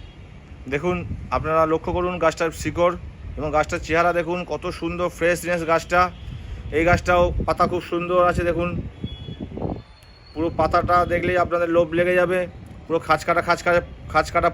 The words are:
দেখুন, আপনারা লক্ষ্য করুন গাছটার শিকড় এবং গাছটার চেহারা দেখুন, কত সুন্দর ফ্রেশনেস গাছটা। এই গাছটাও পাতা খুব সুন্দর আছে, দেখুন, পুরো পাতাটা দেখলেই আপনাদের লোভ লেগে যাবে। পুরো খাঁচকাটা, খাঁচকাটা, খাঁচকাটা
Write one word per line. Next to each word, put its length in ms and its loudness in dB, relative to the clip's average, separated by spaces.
দেখুন, 240 0
আপনারা 260 2
লক্ষ্য 240 -2
করুন 180 -2
গাছটার 260 0
শিকড় 320 0
এবং 180 -4
গাছটার 300 0
চেহারা 320 2
দেখুন, 200 -2
কত 120 -6
সুন্দর 360 -2
ফ্রেশনেস 540 0
গাছটা। 300 2
এই 120 4
গাছটাও 360 6
পাতা 260 2
খুব 180 -2
সুন্দর 300 0
আছে, 180 0
দেখুন, 200 0
পুরো 160 -2
পাতাটা 380 4
দেখলেই 320 2
আপনাদের 320 0
লোভ 120 4
লেগে 220 4
যাবে। 180 2
পুরো 200 2
খাঁচকাটা, 420 2
খাঁচকাটা, 320 2
খাঁচকাটা 420 2